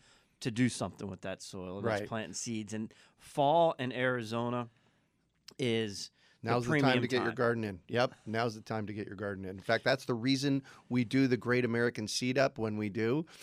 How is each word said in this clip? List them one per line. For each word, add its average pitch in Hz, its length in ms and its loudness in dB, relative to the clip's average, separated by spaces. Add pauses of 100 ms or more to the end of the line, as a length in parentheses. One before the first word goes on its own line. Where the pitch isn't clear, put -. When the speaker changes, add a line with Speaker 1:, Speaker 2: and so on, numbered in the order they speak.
(400)
Speaker 1:
to 131 100 -4
do 120 180 4
something 101 400 -6
with 95 140 -10
that 95 200 -8
soil. 92 400 -10
That's 110 180 0
Speaker 2:
Right. 107 80 -8
Speaker 1:
planting 107 260 -6
seeds. 110 380 -6
And 110 200 -6 (260)
fall 160 600 2
in 127 140 -4
Arizona 120 760 -2 (920)
is 113 520 -2 (320)
Speaker 2:
Now's 117 220 0
Speaker 1:
the 123 80 0
Speaker 2:
the 151 60 4
time 139 40 4
Speaker 1:
premium 127 200 6
Speaker 2:
to 120 60 -2
get 127 100 2
your 95 80 2
Speaker 1:
time. 113 100 0
Speaker 2:
garden 117 280 2
in. 98 220 -6
Yep, 120 280 0 (120)
now's 113 300 -2
the 110 60 -14
time 110 260 -4
to 107 40 -8
get 101 140 -6
your 98 80 -10
garden 98 300 -6
in. 95 80 -8
In 98 100 -12
fact, 113 220 2
that's 131 200 2
the 127 100 -2
reason 135 500 2 (240)
we 123 160 2
do 131 240 4
the 123 80 4
Great 123 280 2
American 117 440 0
Seed 127 280 -2
Up 135 220 2
when 110 180 -2
we 107 120 0
do, 113 360 0 (180)